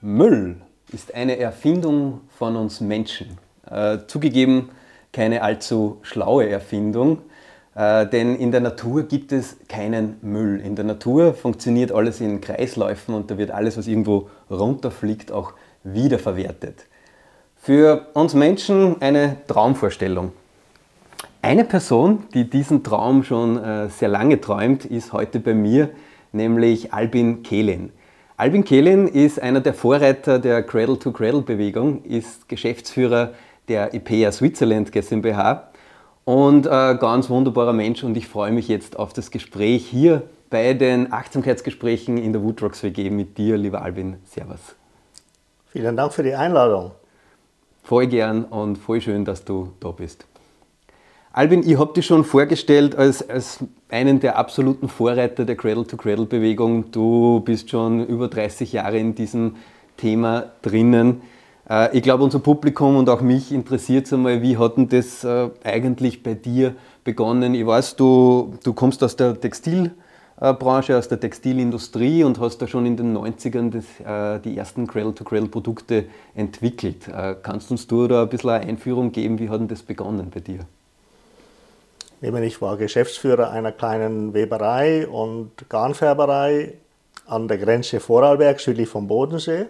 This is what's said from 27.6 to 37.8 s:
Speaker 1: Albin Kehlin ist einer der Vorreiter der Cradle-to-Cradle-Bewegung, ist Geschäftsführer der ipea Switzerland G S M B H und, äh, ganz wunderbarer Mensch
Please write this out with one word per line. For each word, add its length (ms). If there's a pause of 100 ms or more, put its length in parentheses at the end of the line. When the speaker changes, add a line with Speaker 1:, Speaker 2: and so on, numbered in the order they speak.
Speaker 1:
Albin 260
Kehlin 440
ist 320
einer 200
der 160
Vorreiter 640
der 240
Cradle-to-Cradle-Bewegung, 1400
ist 440
Geschäftsführer 840 (340)
der 260
ipea 380
Switzerland 600
G 60
S 140
M 100
B 140
H 340 (560)
und, 400
äh, 300
ganz 340
wunderbarer 440
Mensch 300